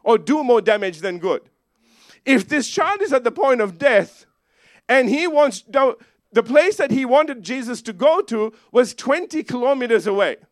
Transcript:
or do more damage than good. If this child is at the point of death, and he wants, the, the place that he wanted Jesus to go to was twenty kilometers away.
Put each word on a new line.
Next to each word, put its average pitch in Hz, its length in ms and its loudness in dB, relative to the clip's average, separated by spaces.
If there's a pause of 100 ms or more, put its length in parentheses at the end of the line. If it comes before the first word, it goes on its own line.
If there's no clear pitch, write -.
or 226 160 4
do 285 280 -2
more 233 160 4
damage 196 380 0
than 180 200 -6
good. 165 220 -2 (840)
If 247 220 2
this 285 220 -4
child 381 320 -2
is 381 100 -2
at 254 140 0
the 240 60 0
point 269 280 0
of 190 180 -4
death, 208 480 0 (640)
and 247 220 2
he 311 180 -2
wants, 294 360 0
the, 269 340 0 (340)
the 220 100 2
place 294 360 2
that 285 120 -2
he 262 140 -2
wanted 262 400 0
Jesus 247 380 -8
to 220 100 -10
go 294 300 2
to 220 320 -4 (180)
was 247 220 2
twenty 311 500 -4
kilometers 240 640 -2
away. 196 300 0 (140)